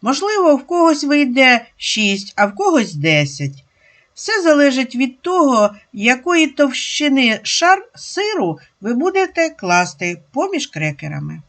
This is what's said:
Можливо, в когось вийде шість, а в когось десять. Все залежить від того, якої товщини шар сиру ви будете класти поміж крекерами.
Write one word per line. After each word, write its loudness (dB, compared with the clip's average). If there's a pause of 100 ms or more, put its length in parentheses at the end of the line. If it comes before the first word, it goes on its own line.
Можливо, 2
в -6
когось 2
вийде 2 (100)
шість, -2
а 2
в -4
когось 0
десять. -2 (500)
Все -4
залежить 2
від -4
того, 2 (220)
якої 0
товщини 0
шар 0
сиру -4 (220)
ви -4
будете 0
класти -2 (100)
поміж -4
крекерами. -8